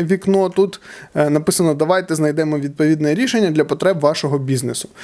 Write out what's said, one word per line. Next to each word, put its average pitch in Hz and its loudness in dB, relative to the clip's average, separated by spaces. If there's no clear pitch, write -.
вікно. 190 0
Тут, 185 0
е, 151 2
написано: 156 0
"Давайте 170 0
знайдемо 151 0
відповідне 151 0
рішення 220 2
для 151 2
потреб 170 0
вашого 147 0
бізнесу". 131 -4